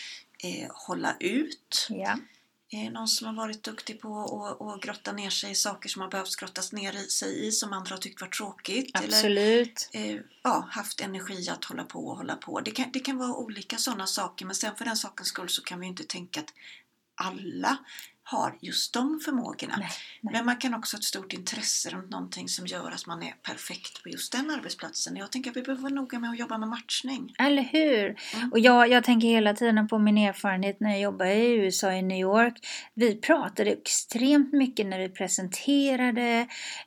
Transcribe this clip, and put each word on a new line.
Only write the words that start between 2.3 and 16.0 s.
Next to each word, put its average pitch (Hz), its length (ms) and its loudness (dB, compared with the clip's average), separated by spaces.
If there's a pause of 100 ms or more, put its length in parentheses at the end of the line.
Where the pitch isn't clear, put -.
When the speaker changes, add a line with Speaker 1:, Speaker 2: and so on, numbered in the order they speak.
Speaker 1:
Eh, 220 200 -8
någon 226 160 -8
som 220 180 0
har 220 80 -8
varit 220 280 -8
duktig 220 380 -12
på 214 200 -10
att, 208 400 -8 (160)
att 190 60 -10
grotta 208 300 -8
ner 202 180 -6
sig 202 200 -2
i 196 40 -4
saker 196 340 -2
som 190 140 -6
har 185 60 -8
behövt 190 280 -6
grottas 185 360 -8
ner 196 240 -6
i 196 140 -8
sig 196 360 -2
i, 220 60 -4
som 214 200 -2
andra 190 220 -6
har 190 40 -8
tyckt 190 220 -10
var 185 80 -10
tråkigt. 202 680 -6
Speaker 2:
Absolut. 214 960 2
Speaker 1:
Eller, 214 220 -6
eh, - 60 -10 (220)
ja, 185 280 0
haft - 300 -8
energi 190 500 -8
att 170 140 -8
hålla - 200 -10
på - 140 -14 (100)
och - 80 -8
hålla - 200 -8
på. - 240 -8
Det 214 100 -6
kan, 247 220 -4
det 262 80 -6
kan 269 180 -4
vara 247 160 -4
olika 220 420 -8
såna 220 300 -2
saker, 190 400 -4
men 190 80 -6
sen 208 220 -4
för - 80 -8
den 226 120 -2
sakens 190 320 -6
skull 180 200 -8
så - 140 -2
kan 180 180 -8
vi 180 60 -8
inte 185 180 -10